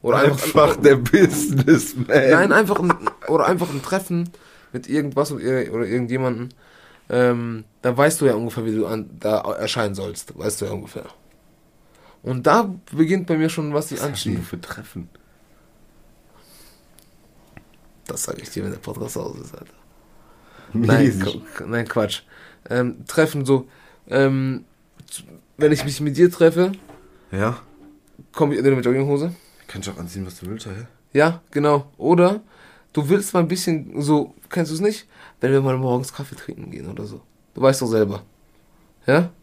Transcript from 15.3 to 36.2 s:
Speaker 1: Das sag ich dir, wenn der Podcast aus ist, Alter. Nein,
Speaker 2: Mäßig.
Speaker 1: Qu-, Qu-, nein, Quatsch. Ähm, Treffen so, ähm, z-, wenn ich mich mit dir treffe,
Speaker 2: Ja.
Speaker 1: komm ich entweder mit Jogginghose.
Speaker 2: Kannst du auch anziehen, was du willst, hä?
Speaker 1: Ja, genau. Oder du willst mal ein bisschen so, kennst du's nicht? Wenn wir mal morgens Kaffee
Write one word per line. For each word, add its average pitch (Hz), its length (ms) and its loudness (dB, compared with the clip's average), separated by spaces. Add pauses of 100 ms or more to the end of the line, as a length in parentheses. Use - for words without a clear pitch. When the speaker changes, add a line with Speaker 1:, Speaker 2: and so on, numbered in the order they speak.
Speaker 1:
Das - 160 -10
sag - 180 -10
ich - 120 -18
dir, 98 120 -8
wenn 98 100 -8
der - 40 -12
Podcast - 400 -12
aus - 220 -10
ist, - 160 -18
Alter. - 180 -20 (1000)
Nein, 120 320 4
Speaker 2:
Mäßig. 95 180 0
Speaker 1:
Qu-, - 160 -6 (240)
Qu-, - 40 -12
nein, 113 200 -6
Quatsch. 107 340 -4 (480)
Ähm, 123 380 -4
Treffen 151 380 0
so, 131 220 0 (400)
ähm, 135 580 0 (440)
z-, - 160 -16 (320)
wenn 151 140 4
ich 139 140 0
mich 143 160 -6
mit 143 160 -2
dir 175 140 6
treffe, 175 400 4 (600)
Speaker 2:
Ja. 107 260 -2 (760)
Speaker 1:
komm 151 180 2
ich 127 60 -2
entweder 135 180 4
mit 123 100 -2
Jogginghose. 139 480 0 (340)
Speaker 2:
Kannst 98 200 -12
du 95 40 -8
auch - 60 -14
anziehen, 90 280 -10
was 90 140 -16
du 87 80 -12
willst, 107 180 -12
hä? 101 60 -12 (420)
Speaker 1:
Ja, 160 280 4 (100)
genau. 143 460 2
Oder 180 440 4 (520)
du 147 160 -2
willst 202 240 0
mal 180 60 4
ein 170 80 2
bisschen 160 540 -4
so, 147 320 2 (160)
kennst 165 220 -2
du's 156 100 -6
nicht? 214 260 -2 (340)
Wenn 127 100 2
wir 139 100 4
mal 131 160 0
morgens 127 360 -2
Kaffee 139 220 -14